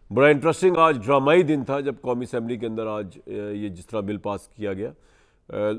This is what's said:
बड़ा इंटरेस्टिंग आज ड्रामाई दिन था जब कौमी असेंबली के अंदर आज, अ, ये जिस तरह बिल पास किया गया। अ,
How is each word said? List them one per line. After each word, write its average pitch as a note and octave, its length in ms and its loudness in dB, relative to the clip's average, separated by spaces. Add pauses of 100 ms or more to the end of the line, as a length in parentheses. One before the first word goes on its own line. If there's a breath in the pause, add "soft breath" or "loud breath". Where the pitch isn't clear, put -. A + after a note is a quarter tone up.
(120)
बड़ा C3 180 6
इंटरेस्टिंग D#3+ 480 2
आज D#3+ 200 4
ड्रामाई C#3 460 4
दिन D3 200 0
था C3+ 180 -4
जब C3+ 200 -6
कौमी B2 240 -4
असेंबली A#2 320 -6
के A2 80 -8
अंदर A2 220 -6
आज, G#2+ 300 -8
अ, - 140 -16
ये G#2 380 -8
जिस F2+ 180 -16
तरह A2 140 -6
बिल G2+ 160 -6
पास G2+ 400 -8
किया G2+ 160 -6
गया। G2+ 160 -6
अ, D3 40 -18 (840)